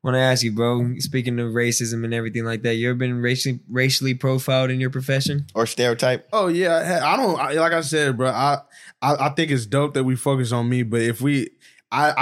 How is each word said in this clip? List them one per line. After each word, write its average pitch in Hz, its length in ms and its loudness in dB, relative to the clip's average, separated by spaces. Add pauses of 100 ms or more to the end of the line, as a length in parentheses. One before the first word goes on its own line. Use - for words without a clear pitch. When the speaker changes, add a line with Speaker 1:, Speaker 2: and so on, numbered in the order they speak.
Speaker 1:
Wanna 131 160 0
ask 127 240 2
you, 117 100 0
bro, 120 460 0
speaking 131 420 -4
of 117 120 -4
racism 117 520 -2
and 117 80 -4
everything 113 320 -4
like 113 180 -4
that, 117 120 0
you 117 160 0
ever 123 80 -2
been 123 220 -2
racially, 123 400 -2 (100)
racially 131 420 0
profiled 131 580 0
in 127 100 0
your 127 100 0
profession? 135 640 -2
Speaker 2:
Or 113 120 2
stereotype? 123 680 0
Speaker 3:
Oh, 202 160 2
yeah. 170 540 2
I, 156 120 2
I - 20 2
don't, 226 240 0
I, 135 120 -2
like 165 200 2
I 165 80 2
said, 147 380 0
bro, 127 100 2
I, 139 300 2 (420)
I, 135 260 2
I - 40 2
think 151 200 -2
it's 127 160 0
dope 139 280 0
that 135 100 0
we 127 120 2
focus 127 360 0
on 120 160 0
me, 123 140 0
but 117 180 0
if 117 200 0
we, 135 280 0 (440)
I, 147 300 2